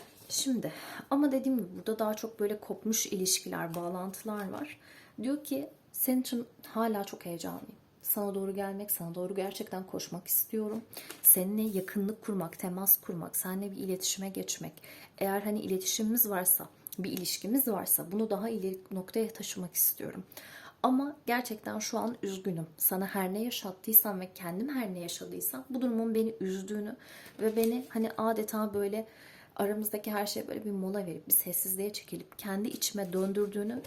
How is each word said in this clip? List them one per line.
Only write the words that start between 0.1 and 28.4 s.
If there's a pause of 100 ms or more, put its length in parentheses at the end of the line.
Şimdi (380)
ama
dediğim
gibi (100)
burada
daha
çok
böyle
kopmuş
ilişkiler,
bağlantılar
var. (440)
Diyor
ki, (220)
"Senin
için (220)
hala
çok
heyecanlıyım. (280)
Sana
doğru
gelmek,
sana
doğru
gerçekten
koşmak
istiyorum. (400)
Seninle
yakınlık
kurmak,
temas
kurmak,
seninle
bir
iletişime
geçmek. (440)
Eğer
hani
iletişimimiz
varsa, (300)
bir
ilişkimiz
varsa
bunu
daha
ileri (120)
noktaya
taşımak
istiyorum. (600)
Ama (100)
gerçekten
şu
an
üzgünüm. (100)
Sana
her
ne
yaşattıysam
ve
kendim
her
ne
yaşadıysam
bu
durumun
beni
üzdüğünü (440)
ve
beni
hani
adeta